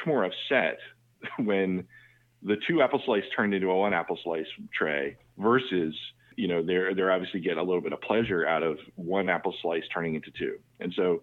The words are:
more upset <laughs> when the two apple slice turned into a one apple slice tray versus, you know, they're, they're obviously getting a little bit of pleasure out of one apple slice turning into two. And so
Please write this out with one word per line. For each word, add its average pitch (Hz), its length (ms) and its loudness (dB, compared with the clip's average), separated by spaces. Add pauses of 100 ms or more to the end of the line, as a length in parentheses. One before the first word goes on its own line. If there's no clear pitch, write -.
more 135 180 2
upset 92 540 0 (420)
<laughs> - 180 -10
when 95 480 2 (560)
the 101 140 0 (100)
two 165 140 4
apple 131 240 4
slice 104 200 2 (120)
turned 104 160 2
into 95 180 2
a 92 80 4
one 101 140 4
apple 85 320 0
slice 82 220 -2 (260)
tray 73 440 -2 (200)
versus, 98 580 2 (420)
you 95 120 -2
know, 85 140 2
they're, 92 320 0
they're 92 180 2
obviously 92 280 -2
getting 82 180 -2
a 85 40 0
little 90 200 0
bit 76 100 -4
of - 80 -6
pleasure 98 460 0
out 80 160 2
of 78 160 0 (180)
one 92 320 -2
apple 87 320 0
slice 82 220 -2 (100)
turning 85 220 -2
into 76 160 -8
two. - 260 -6 (220)
And 92 180 -6
so 90 260 2